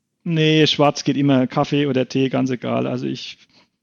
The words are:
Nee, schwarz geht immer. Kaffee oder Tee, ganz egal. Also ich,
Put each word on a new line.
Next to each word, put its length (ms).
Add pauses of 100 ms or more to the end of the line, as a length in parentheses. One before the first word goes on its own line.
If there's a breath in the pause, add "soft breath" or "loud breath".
(260)
Nee, 420
schwarz 380
geht 100
immer. 320
Kaffee 400
oder 200
Tee, 200
ganz 220
egal. 380
Also 180
ich, 320 (440 soft breath)